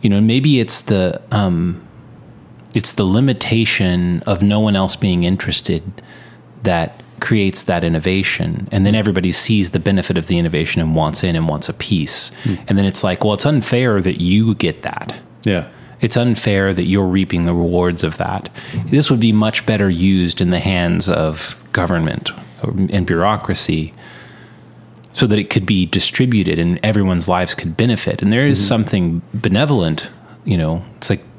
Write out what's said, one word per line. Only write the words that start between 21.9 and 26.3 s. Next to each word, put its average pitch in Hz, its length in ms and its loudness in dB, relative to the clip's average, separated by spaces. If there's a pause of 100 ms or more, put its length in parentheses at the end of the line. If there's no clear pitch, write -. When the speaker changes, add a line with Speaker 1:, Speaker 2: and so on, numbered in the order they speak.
Speaker 1:
and 95 420 -2
bureaucracy 85 880 -2 (1200)
so - 140 2
that 104 100 4
it 101 140 -2
could 98 160 0
be 95 180 2
distributed 95 720 0